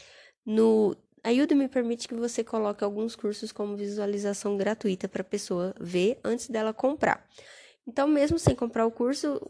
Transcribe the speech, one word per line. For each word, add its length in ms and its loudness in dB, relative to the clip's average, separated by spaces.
no 500 4
A 160 4
Udemy 240 4
permite 400 -2
que 80 -8
você 260 -2
coloque 440 -2
alguns 280 -4
cursos 380 -6
como 240 -6
visualização 800 -4
gratuita 540 -2
pra 160 -6
pessoa 520 -4
ver 460 0
antes 240 -2
dela 260 -2
comprar. 540 0
Então, 220 0
mesmo 320 2
sem 160 4
comprar 300 0
o 60 0
curso, 460 -2